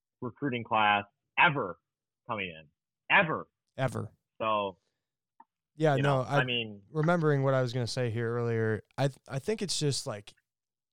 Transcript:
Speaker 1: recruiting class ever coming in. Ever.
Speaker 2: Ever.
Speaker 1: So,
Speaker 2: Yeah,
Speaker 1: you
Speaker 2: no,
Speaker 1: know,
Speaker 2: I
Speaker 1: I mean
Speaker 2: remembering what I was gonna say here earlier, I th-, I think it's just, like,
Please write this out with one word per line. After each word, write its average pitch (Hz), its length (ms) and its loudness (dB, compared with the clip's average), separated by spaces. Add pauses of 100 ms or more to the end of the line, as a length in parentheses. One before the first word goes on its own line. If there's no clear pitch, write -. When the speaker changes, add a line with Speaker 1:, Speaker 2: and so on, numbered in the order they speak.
(220)
Speaker 1:
recruiting 123 420 -6
class 104 400 4 (340)
ever 135 400 2 (500)
coming 101 220 -6
in. 80 160 -18 (440)
Ever. 156 380 2 (300)
Speaker 2:
Ever. 113 320 -4 (300)
Speaker 1:
So, 104 380 -2 (960)
Speaker 2:
Yeah, 151 200 2
Speaker 1:
you 135 60 0
Speaker 2:
no, 135 200 2
Speaker 1:
know, 113 60 -6
Speaker 2:
I 143 120 0
Speaker 1:
I 139 40 2
mean 117 380 -6 (100)
Speaker 2:
remembering 151 520 2
what 135 100 2
I 131 80 2
was 123 120 -2
gonna 123 120 -2
say 123 240 -2
here 113 240 -2
earlier, 113 500 0 (140)
I 139 100 2
th-, 135 200 -10
I 135 120 -6
think 220 220 -4
it's 185 160 -2
just, 143 300 -2
like, 107 260 -10 (600)